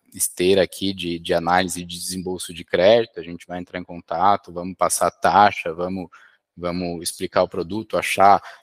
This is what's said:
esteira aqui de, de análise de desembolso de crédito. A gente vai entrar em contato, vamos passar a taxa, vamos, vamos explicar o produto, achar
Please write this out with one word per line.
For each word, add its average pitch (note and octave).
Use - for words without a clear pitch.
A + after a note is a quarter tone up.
esteira F#2+
aqui G2
de, F2
de F2
análise F2
de F2
desembolso F#2
de E2+
crédito. G#2
A E2
gente F2
vai F2+
entrar F2+
em F2
contato, F2
vamos F2
passar F2
a E2+
taxa, F#2+
vamos, F2+
vamos F2
explicar F#2
o F2+
produto, F#2
achar F#2+